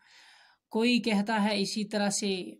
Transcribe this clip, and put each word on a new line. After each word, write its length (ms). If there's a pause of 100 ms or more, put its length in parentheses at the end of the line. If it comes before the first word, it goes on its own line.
(720)
कोई 280
कहता 380
है 240
इसी 240
तरह 260
से 500